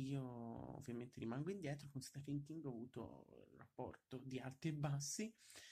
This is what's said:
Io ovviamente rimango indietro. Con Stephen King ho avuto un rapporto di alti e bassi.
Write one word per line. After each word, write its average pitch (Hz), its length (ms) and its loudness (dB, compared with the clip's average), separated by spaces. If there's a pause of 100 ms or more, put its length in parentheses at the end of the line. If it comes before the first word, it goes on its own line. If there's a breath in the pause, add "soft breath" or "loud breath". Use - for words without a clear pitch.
Io 139 160 4
ovviamente 120 960 -2
rimango 123 300 2
indietro. 147 400 0
Con 131 120 -2
Stephen 143 400 0
King 156 240 -4
ho 139 40 2
avuto 110 840 -4
un 67 60 -16
rapporto - 640 -4
di 131 200 0
alti 131 300 0
e 156 40 4
bassi. 147 600 4 (380 loud breath)